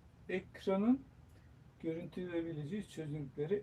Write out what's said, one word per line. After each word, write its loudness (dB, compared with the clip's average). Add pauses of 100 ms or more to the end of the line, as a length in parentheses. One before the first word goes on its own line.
(300)
Ekranın 4 (760)
görüntüleyebileceği -4
çözünürlüklere -2